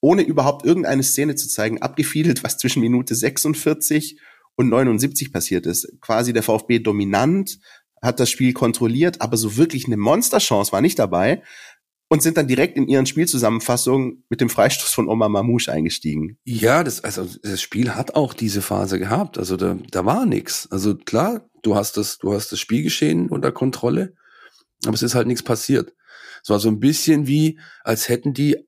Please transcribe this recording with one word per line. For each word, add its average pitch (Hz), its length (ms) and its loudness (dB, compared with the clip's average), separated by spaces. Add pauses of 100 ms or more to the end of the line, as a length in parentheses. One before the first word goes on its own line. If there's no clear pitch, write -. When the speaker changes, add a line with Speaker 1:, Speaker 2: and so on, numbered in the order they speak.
Speaker 1:
ohne 180 180 6
überhaupt 143 440 0
irgendeine 139 380 2
Szene 143 320 0
zu - 120 -6
zeigen, 110 320 -2
abgefiedelt, 151 640 0
was - 160 -6
zwischen - 220 0
Minute 123 340 2
sechsundvierzig 156 1040 -2 (380)
und 127 120 2
neunundsiebzig 127 640 2
passiert 85 320 -2
ist. - 360 -4
Quasi 117 320 0
der 113 100 2
V 110 140 2
F 110 100 -4
B 117 140 2
dominant, 113 800 0 (420)
hat 123 160 0
das 123 100 2
Spiel 127 240 0
kontrolliert, 123 680 0
aber 120 160 -2
so 107 200 -2
wirklich 151 300 0
eine 117 100 -2
Monsterchance 113 760 2
war 98 80 2
nicht 160 180 2
dabei 101 420 2 (680)
und 151 120 2
sind 165 160 0
dann 143 120 0
direkt 131 280 0
in 131 120 0
ihren 131 180 4
Spielzusammenfassungen 127 1200 0
mit - 120 -4
dem 120 100 4
Freistoß - 420 2
von - 160 0
Omar 110 200 2
Mamouche 113 420 0
eingestiegen. 78 720 -4
Speaker 2:
Ja, 120 400 2
das, 131 220 -6
also 107 200 -6 (180)
das 101 200 -6
Spiel 120 320 -4
hat - 220 -4
auch 143 180 0
diese 101 260 -4
Phase 95 380 -2
gehabt. 123 400 -2
Also 92 180 -4
da, 92 220 -2 (140)
da 92 120 -2
war 202 220 2
nix. - 460 -4
Also 98 240 0
klar, 196 520 -2 (140)
du 104 140 2
hast 101 200 -2
das, 104 220 -4
du 98 140 -2
hast 104 180 -4
das 107 80 -6
Spielgeschehen 156 720 0
unter 135 240 -2
Kontrolle, 139 640 -2 (680)
aber 110 100 0
es 110 80 -2
ist 123 120 -2
halt 120 140 2
nichts 123 160 -4
passiert. - 500 0 (480)
Es - 80 -6
war 104 80 4
so 104 100 2
ein 107 120 0
bisschen 147 480 2
wie, 156 320 2 (240)
als 113 240 -2
hätten 123 260 0
die 147 220 2 (120)